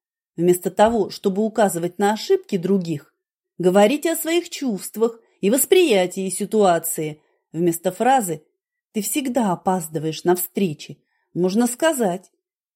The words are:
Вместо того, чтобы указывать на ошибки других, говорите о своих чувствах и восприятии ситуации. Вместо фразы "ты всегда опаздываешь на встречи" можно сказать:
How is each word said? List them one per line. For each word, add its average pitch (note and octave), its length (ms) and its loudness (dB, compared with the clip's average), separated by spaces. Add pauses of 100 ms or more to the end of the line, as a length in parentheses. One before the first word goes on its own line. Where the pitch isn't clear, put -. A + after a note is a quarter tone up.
(380)
Вместо F3 320 2
того, G#3+ 400 2
чтобы G3+ 340 -2
указывать F3+ 540 0
на G3+ 160 2
ошибки F#4 440 -2
других, F3 580 -4 (420)
говорите G#3 540 2
о E4 60 -4
своих E4+ 320 -2
чувствах A#3 720 -4 (220)
и F#3+ 80 2
восприятии G3+ 800 2
ситуации. F3 920 -2 (300)
Вместо E3+ 400 -2
фразы A3 520 0 (480)
"ты A3 100 -4
всегда B3 500 -2
опаздываешь D#3+ 720 -4
на F3 120 2
встречи" F3+ 680 -6 (300)
можно F#3+ 340 0
сказать: A#3+ 640 -2 (440)